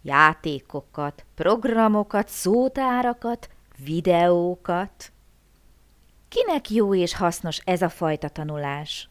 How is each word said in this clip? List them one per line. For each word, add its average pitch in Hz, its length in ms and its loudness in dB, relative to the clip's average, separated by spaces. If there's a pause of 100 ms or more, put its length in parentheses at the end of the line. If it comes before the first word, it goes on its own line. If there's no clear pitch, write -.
Játékokat, 147 1200 0 (100)
programokat, 214 920 0
szótárakat, 247 1200 -2 (340)
videókat? 175 1300 0 (1160)
Kinek 392 420 0
jó 208 260 2
és 175 200 0
hasznos 170 420 -2
ez 180 240 -2
a 175 80 2
fajta 156 400 -4
tanulás? 147 800 -8